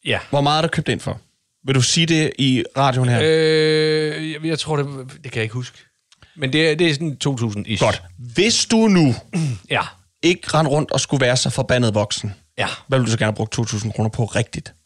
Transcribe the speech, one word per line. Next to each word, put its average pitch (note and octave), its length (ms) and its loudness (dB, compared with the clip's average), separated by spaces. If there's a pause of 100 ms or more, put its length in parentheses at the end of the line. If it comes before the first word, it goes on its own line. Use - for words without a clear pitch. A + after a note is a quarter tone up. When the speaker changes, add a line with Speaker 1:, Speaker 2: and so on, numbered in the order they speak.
Speaker 1:
Ja. - 140 -2 (100)
Speaker 2:
Hvor C#3+ 120 0
meget C#3+ 160 2
er D#3+ 40 0
der E3 80 0
købt - 200 -2
ind G2+ 100 -2
for? - 220 -10 (440)
Vil C3+ 100 0
du C3 60 4
sige E3 240 2
det D#3 340 2
i C3 240 2 (140)
radioen B2+ 320 2
her? A#2+ 140 4
Speaker 1:
Øh, D#3 1080 2
jeg, D3+ 140 -8
jeg D#3+ 140 -2
tror, D#3 160 -4
det, C#3+ 100 0 (380)
det B2+ 80 -12
kan - 40 -10
jeg A2+ 80 -2
ikke A2 100 -6
huske. B2 240 -10 (580)
Men C3+ 180 -4
det D#3 180 4
er, D#3 40 2
det E3+ 140 4
er D3+ 40 2
sådan C#3+ 240 -4
to C#3+ 200 -2
tusind G#2+ 300 -4
ish. G#2+ 160 0
Speaker 2:
Godt. G#2+ 180 0 (340)
Hvis A3 300 2
du A#3 120 2 (100)
nu D#3+ 280 6 (540)
Speaker 1:
Ja. A#2 120 0 (420)
Speaker 2:
ikke F3 300 0
rendte D#3 180 2
rundt D3 200 0
og C3+ 80 2
skulle C3+ 220 0
være B2+ 160 4
så C3+ 120 0
forbandet B2 440 0
voksen, G#2 400 -2 (240)
Speaker 1:
Ja. G2 100 -4 (200)
Speaker 2:
hvad C3+ 120 2
ville A#2+ 60 2
du A2+ 60 0
så A2+ 60 0
gerne G#2+ 140 0
have G#2+ 40 -4
brugt A2 180 -4
to A#2 120 -2
tusind A2 280 -4
kroner A2 160 0
på A2+ 160 -2
rigtigt? - 480 -6 (120)